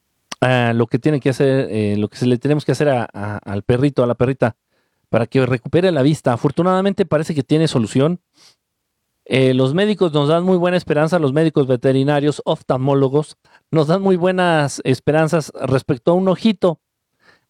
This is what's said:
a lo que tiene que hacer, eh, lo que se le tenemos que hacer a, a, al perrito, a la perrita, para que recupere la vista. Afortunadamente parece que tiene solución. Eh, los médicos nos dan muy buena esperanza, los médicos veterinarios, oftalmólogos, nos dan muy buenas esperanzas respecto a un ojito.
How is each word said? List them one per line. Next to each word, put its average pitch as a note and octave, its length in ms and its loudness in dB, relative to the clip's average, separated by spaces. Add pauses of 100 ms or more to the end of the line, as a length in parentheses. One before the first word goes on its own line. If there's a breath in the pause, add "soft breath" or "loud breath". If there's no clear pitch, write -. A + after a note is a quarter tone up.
(400)
a B2 340 2
lo A#2 120 0
que A#2 140 -4
tiene D3+ 200 0
que C3+ 120 0
hacer, C3+ 400 0
eh, G#2 260 -2
lo G#2 120 -2
que - 80 -20
se B2 100 -2
le B2 100 2
tenemos D3 260 -2
que C#3 100 0
hacer D3 160 0
a, B2 220 -2
a, G#2 260 -8
al G2+ 260 -8
perrito, C3 400 0
a A#2+ 40 0
la A#2+ 60 0
perrita, B2 420 -2 (540)
para A2+ 160 0
que - 220 0
recupere E3 440 -2
la C#3+ 120 0
vista. C#3 280 0
Afortunadamente F#3 760 0
parece D#3 260 -2
que D3 80 -4
tiene D#3 260 2
solución. C3+ 520 0 (1040 soft breath)
Eh, C3 280 2
los C3 220 0
médicos F#3+ 360 0
nos C#3+ 160 0
dan E3 160 0
muy F#3 140 2
buena F3+ 200 0
esperanza, D#3 420 0
los C#3 140 0
médicos D#3 340 0
veterinarios, C3+ 760 0
oftalmólogos, C#3 920 -2 (320 soft breath)
nos D3+ 160 2
dan E3+ 160 0
muy F#3+ 140 2
buenas F3 680 0
esperanzas D#3 680 0 (100)
respecto C3 500 -2
a F3 40 4
un F#3+ 120 0
ojito. F#3 520 0 (720 soft breath)